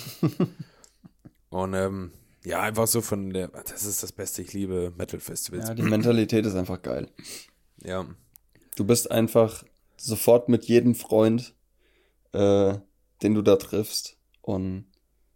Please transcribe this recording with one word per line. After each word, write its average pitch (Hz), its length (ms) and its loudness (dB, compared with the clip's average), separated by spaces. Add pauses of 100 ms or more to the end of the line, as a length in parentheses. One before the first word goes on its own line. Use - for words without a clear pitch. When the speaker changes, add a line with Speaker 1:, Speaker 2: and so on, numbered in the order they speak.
(220)
Speaker 1:
<laughs> - 320 0 (960)
Speaker 2:
Und, 95 240 -4
ähm, 95 380 -4 (320)
ja, 85 180 -4
einfach 110 240 0
so 117 140 0
von 101 300 -4
der, 92 180 -6
das - 360 -12
ist 104 180 -6
das 90 100 -12
Beste, 95 300 -10
ich 87 100 -16
liebe 92 440 -4
Metal-Festivals. - 720 -8
Speaker 1:
Ja, 113 60 -6
die 113 80 -4
Mentalität 110 640 2
ist 101 80 -2
einfach 92 280 -4
geil. - 260 -6 (760)
Speaker 2:
Ja. 92 240 -6 (720)
Speaker 1:
Du 104 80 -2
bist 120 260 2
einfach 113 540 2 (320)
sofort 117 520 2
mit 120 180 4
jedem 117 280 6
Freund, 110 600 2 (800)
äh, 101 460 2 (440)
den 104 120 4
du 107 80 0
da 101 140 8
triffst. - 600 -4 (260)
Und 95 440 -6 (500)